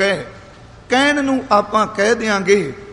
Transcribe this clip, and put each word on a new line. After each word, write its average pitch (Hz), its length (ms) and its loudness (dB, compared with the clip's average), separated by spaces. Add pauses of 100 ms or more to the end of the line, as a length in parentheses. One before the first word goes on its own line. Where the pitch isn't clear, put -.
ਹੈ, 190 320 -2 (560)
ਕਹਿਣ 285 360 2
ਨੂੰ 269 260 -2
ਆਪਾਂ 208 360 2
ਕਹਿ 208 280 0
ਦਿਆਂਗੇ 196 580 0 (200)